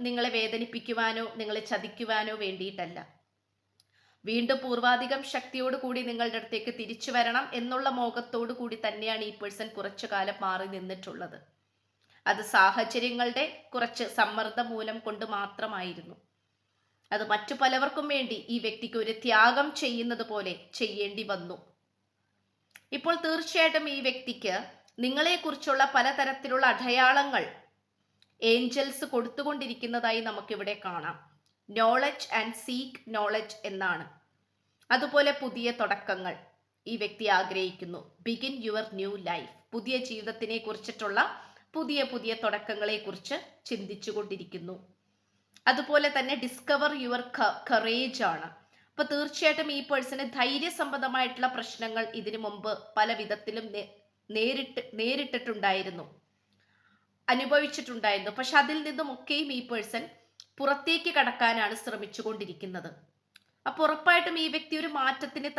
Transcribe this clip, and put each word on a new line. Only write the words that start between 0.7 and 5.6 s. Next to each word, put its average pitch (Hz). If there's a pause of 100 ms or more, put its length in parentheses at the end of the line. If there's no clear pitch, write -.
നിങ്ങളെ 214
ചതിക്കുവാനോ 214
വേണ്ടിയിട്ടല്ല. 190 (1000)
വീണ്ടും 240
പൂർവാധികം 247
ശക്തിയോടു 262